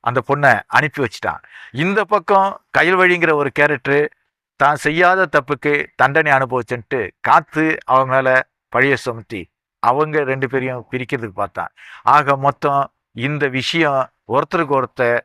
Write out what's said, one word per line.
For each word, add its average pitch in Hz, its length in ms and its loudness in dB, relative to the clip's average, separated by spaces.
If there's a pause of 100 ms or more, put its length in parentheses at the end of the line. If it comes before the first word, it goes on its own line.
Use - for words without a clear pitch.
அந்த 123 200 -2
பொண்ணை 143 240 2 (260)
அனுப்பி 147 260 -2
வச்சிட்டான். 92 380 -6 (420)
இந்த 196 160 0 (140)
பக்கம் 196 360 2 (280)
கயல்வழிங்கிற 175 640 2
ஒரு 135 180 -2
கேரக்டர் 147 440 2 (600)
தான் 143 220 2
செய்யாத 175 500 2
தப்புக்கு 147 380 0 (280)
தண்டனை 143 360 2
அனுபவிச்சுன்ட்டு 123 640 -4 (280)
காத்து 151 360 2 (280)
அவ 131 60 4 (120)
மேல 131 160 2 (480)
பழிய 135 200 2 (100)
சுமத்தி 113 360 -10 (480)
அவங்க 147 400 0
ரெண்டு 131 220 -2
பேரையும் 127 400 -4
பிரிக்கிறதுக்கு 117 500 -6
பார்த்தான். 95 300 -8 (420)
ஆக 143 220 4 (100)
மொத்தம் 139 360 0 (460)
இந்த 147 160 -2 (140)
விஷயம் 143 440 0 (320)
ஒருத்தருக்கு 151 460 -2
ஒருத்தர் 120 460 -2